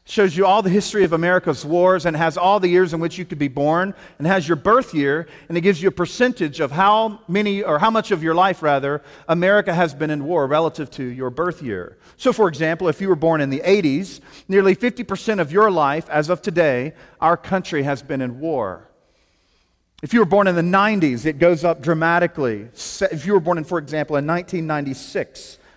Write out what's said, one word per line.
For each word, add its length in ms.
Shows 280
you 80
all 160
the 80
history 340
of 80
America's 540
wars 400
and 100
has 220
all 240
the 80
years 240
in 80
which 160
you 80
could 120
be 120
born 440
and 80
has 220
your 80
birth 380
year, 340
and 80
it 20
gives 220
you 80
a 20
percentage 720
of 100
how 560
many, 340
or 160
how 140
much 200
of 120
your 100
life, 300
rather, 380
America 460
has 200
been 160
in 140
war 240
relative 440
to 120
your 260
birth 320
year. 360
So, 160
for 160
example, 400
if 140
you 80
were 80
born 240
in 80
the 160
eighties, 560
nearly 280
fifty 280
percent 380
of 100
your 180
life, 400
as 200
of 120
today, 520
our 160
country 480
has 180
been 200
in 180
war. 480
If 120
you 80
were 40
born 220
in 80
the 80
nineties, 600
it 120
goes 280
up 160
dramatically. 880
Se-, 400
if 140
you 80
were 80
born 160
in, 80
for 120
example, 380
in 100
nineteen 420
ninety-six, 880